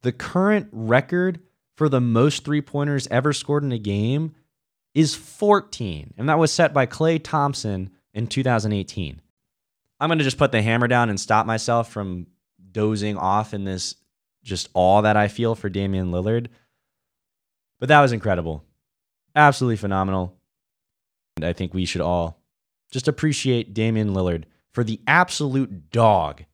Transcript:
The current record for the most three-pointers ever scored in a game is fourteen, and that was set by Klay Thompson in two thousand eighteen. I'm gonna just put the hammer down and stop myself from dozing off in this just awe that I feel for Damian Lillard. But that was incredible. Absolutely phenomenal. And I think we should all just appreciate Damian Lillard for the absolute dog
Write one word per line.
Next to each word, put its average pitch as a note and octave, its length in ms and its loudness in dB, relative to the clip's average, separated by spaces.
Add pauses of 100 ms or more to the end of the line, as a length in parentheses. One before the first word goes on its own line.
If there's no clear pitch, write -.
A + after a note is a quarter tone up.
The B2 100 -2
current G3 600 0
record C#3 680 0 (360)
for D3+ 120 2
the C3 120 4
most B2 440 2
three-pointers C#3+ 680 -2
ever C3+ 220 2
scored D3 300 -2
in C#3 100 -2
a A#2 60 -4
game A2 560 -2 (600)
is D#3 200 2
fourteen, D3+ 1000 -2
and B2 120 -4
that D#3 100 2
was D#3+ 140 2
set E3 220 2
by C3+ 120 2
Klay D#3+ 360 -2
Thompson A2 680 -4 (220)
in A2+ 140 -6
two C3 160 -4
thousand A2+ 300 0
eighteen. F#2 500 -6 (760)
I'm D#3 120 -2
gonna D#3 140 2
just C#3 140 -2
put C#3+ 140 2
the A2+ 80 2
hammer A#2 280 2
down A#2+ 200 2
and G2+ 100 -4
stop G#2+ 280 0
myself A2+ 440 -2
from F#2 360 -8 (460)
dozing G#2+ 440 -2
off G2+ 380 0
in G2 100 -6
this F#2 300 -6 (480)
just - 320 -8
awe F#2+ 280 4
that G#2+ 140 4
I G#2 120 2
feel A2+ 260 -2
for G#2+ 140 -8
Damian F#2+ 420 -2
Lillard. A2 380 -2 (1300)
But B2+ 100 -6
that D3 120 8
was C3+ 120 4
incredible. F2 520 -4 (680)
Absolutely C3+ 420 4
phenomenal. F#2+ 600 -2 (1000)
And D#2 80 -8
I F2 80 -2
think F#2 220 -6
we F#2 100 -2
should F2 160 -6
all E2+ 420 -2 (480)
just C3 180 -4
appreciate C3 680 -2
Damian A2 400 0
Lillard F2 300 -2 (280)
for A#2+ 120 -2
the A2 220 -6
absolute C3+ 840 -2
dog F2+ 640 2